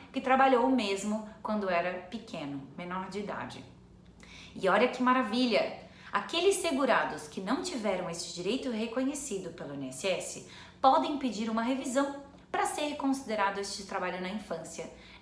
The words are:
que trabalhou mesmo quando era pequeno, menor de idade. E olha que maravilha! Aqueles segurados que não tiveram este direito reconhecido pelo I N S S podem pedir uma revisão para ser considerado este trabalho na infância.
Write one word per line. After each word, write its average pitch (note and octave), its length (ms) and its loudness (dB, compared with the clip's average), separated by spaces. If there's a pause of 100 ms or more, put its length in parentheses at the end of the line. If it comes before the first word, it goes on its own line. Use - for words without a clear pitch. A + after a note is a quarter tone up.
(100)
que C4+ 100 -4
trabalhou C4 480 6
mesmo G#3+ 600 0 (140)
quando G#3 260 0
era F3 240 2
pequeno, D3+ 720 -8 (100)
menor F#3 320 -6
de G3 120 -6
idade. A#2+ 440 -8 (920)
E F#3 120 2
olha G#3 200 6
que B3+ 140 -4
maravilha! B3 800 2 (300)
Aqueles F4 460 2
segurados G#3+ 720 2
que - 120 -8
não B3 220 0
tiveram G3 480 -2
este - 240 -8
direito A#3+ 360 -2
reconhecido A3+ 800 -2
pelo D3+ 240 -10
I - 20 -8
N C3+ 120 -6
S F#3+ 200 -4
S - 400 -4 (320)
podem C4+ 380 6
pedir A3+ 300 -2
uma A3 140 0
revisão C4 600 0 (280)
para G4+ 160 0
ser D4 300 -2
considerado G#3+ 640 0
este G3+ 260 -6
trabalho F3+ 360 -4
na F3+ 80 -4
infância. F3 600 -8 (320)